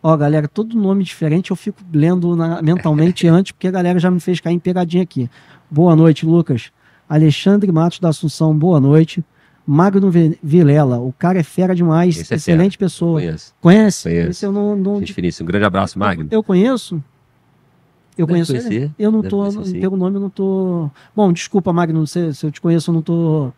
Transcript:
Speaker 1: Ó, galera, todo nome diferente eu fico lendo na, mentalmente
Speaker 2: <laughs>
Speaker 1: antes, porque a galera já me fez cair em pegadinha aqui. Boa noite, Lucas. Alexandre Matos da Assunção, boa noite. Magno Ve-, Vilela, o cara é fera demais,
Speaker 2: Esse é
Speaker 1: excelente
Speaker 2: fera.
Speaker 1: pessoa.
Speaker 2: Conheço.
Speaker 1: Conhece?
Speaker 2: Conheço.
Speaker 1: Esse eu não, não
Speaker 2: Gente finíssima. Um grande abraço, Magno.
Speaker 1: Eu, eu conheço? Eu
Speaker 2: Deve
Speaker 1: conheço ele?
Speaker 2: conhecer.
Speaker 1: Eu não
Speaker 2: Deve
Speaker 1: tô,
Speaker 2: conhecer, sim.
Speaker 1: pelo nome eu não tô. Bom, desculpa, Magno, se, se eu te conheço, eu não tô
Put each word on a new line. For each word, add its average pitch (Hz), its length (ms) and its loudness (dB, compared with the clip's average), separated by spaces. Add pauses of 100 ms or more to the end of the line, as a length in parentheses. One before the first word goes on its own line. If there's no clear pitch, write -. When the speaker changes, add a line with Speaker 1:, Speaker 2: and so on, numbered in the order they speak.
Speaker 1:
Ó, 160 140 2
galera, 147 320 0
todo 226 300 -6
nome 196 260 0
diferente 165 460 -4
eu 185 60 -4
fico - 240 -10 (120)
lendo 170 420 2
na, 165 280 -2
mentalmente 165 640 0
Speaker 2:
<laughs> - 20 6
Speaker 1:
antes, 175 240 2
porque - 160 -6
a - 20 -2
galera 180 280 0
já 180 120 0
me 180 100 0
fez 180 200 -4
cair 170 140 -2
em 175 40 -2
pegadinha 180 440 -2
aqui. 131 280 -6 (400)
Boa 165 240 4
noite, 160 300 4
Lucas. 160 480 0 (360)
Alexandre 185 640 2
Matos 165 280 0
da 180 100 0
Assunção, 156 480 -2
boa 156 240 2
noite. 156 440 2 (420)
Magno 190 440 2
Ve-, 165 320 2
Vilela, 147 560 4
o 123 140 -6
cara 180 260 -2
é 165 40 0
fera 180 320 -2
demais, 170 440 2
Speaker 2:
Esse 165 140 -8
é - 40 -2
Speaker 1:
excelente 175 420 0
Speaker 2:
fera. 196 100 -2
Speaker 1:
pessoa. 165 320 -2
Speaker 2:
Conheço. 156 400 -8
Speaker 1:
Conhece? 196 480 4
Speaker 2:
Conheço. 170 220 0
Speaker 1:
Esse 190 160 -8
eu 196 60 -4
não, 208 220 -2
não 202 260 -2
Speaker 2:
Gente 190 120 -8
finíssima. 175 320 -6
Um 82 40 -8
grande 101 180 -4
abraço, 95 320 -2
Magno. 90 320 -4
Speaker 1:
Eu, 220 80 0
eu 220 40 -2
conheço? 196 600 -2 (1120)
Eu 170 100 0
Speaker 2:
Deve 160 60 -2
Speaker 1:
conheço 165 200 0
ele? 127 100 -4
Speaker 2:
conhecer. 147 360 -4
Speaker 1:
Eu 214 140 0
não 220 80 0
Speaker 2:
Deve 190 100 -6
Speaker 1:
tô, 202 80 -4
Speaker 2:
conhecer, 202 280 -6
sim. 180 140 -6
Speaker 1:
pelo 190 160 -2
nome 190 200 -2
eu 196 40 -4
não 196 100 -8
tô. 185 600 -4 (240)
Bom, 202 180 2
desculpa, 180 400 -2
Magno, 160 340 0
se, 170 280 -6
se - 120 -8
eu 147 40 -4
te - 100 -18
conheço, 170 300 0
eu 165 40 0
não 165 80 0
tô 156 560 -2